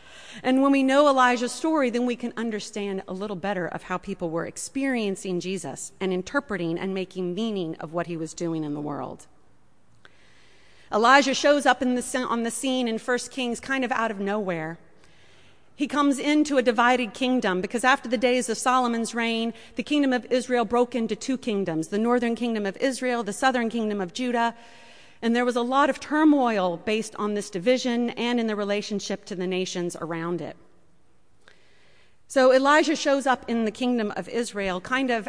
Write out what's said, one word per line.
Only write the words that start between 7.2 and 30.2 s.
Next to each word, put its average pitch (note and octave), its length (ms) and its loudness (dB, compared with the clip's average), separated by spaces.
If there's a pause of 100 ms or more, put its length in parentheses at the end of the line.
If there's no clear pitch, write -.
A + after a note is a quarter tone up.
meaning F#3+ 460 -4
of D#3 120 -12
what E3+ 140 -4
he E3+ 100 -6
was D#3+ 160 -8
doing E3 320 -4
in D3 80 -6
the D3 80 -6
world. C#3 460 -8 (1600)
Elijah B3+ 440 6
shows C#4+ 300 4
up B3+ 160 4
in B3 140 2
the B3 80 -2
scen-, B3+ 220 -4
on A#3 180 -2
the A3+ 80 -2
scene B3+ 360 -2
in A3+ 120 -2
First B3 320 -2
Kings A#3+ 300 -4
kind C4+ 220 -4
of A#3+ 100 -2
out A3+ 180 0
of G3 100 -8
nowhere. F#3 580 -4 (960)
He C#4+ 140 -4
comes C#4+ 300 2
into D4 400 2
a B3 40 2
divided A#3+ 520 2
kingdom A#3 480 0
because G#3+ 200 -4
after B3+ 280 2
the A#3+ 80 0
days B3 320 2
of G#3+ 80 -2
Solomon's A#3 560 0
reign, A3+ 400 -2 (220)
the B3+ 60 -4
kingdom C#4+ 300 2
of B3 180 -2
Israel B3 360 2
broke A#3+ 280 0
into A3+ 220 -2
two B3+ 220 -4
kingdoms, F3 500 -2
the G#3 100 -2
northern A#3+ 360 2
kingdom A3+ 320 -2
of F#3+ 100 -4
Israel, B3 460 -2
the G3+ 100 -6
southern A#3+ 380 0
kingdom G#3+ 320 -2
of F3 100 -6
Judah. A#3 420 0 (680)
And A#3 120 2
there A#3+ 120 2
was A#3+ 100 0
a A#3+ 60 0
lot C4+ 260 4
of C4 100 0
turmoil B3 800 4
based G#3+ 400 -4
on G#3 160 -2
this G#3 160 -4
division A#3+ 640 0
and A#3+ 280 -2
in A3+ 100 0
the G#3+ 60 -2
relationship G3+ 720 -4
to G#3 100 -10
the F3+ 120 -4
nations F#3 520 -4
around E3 440 -4